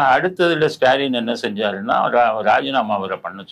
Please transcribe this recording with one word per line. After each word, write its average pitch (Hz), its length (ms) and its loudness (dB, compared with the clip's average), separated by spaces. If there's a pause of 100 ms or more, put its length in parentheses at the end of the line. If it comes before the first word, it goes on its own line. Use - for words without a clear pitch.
(140)
அடுத்ததுல 165 640 2
ஸ்டாலின் 131 440 2
என்ன 117 220 -4
செஞ்சாருன்னா, 104 540 -2 (180)
ரா-, 117 220 4 (140)
ராஜினாமா 123 500 0
அவரை 95 260 -6
பண்ண 92 260 -14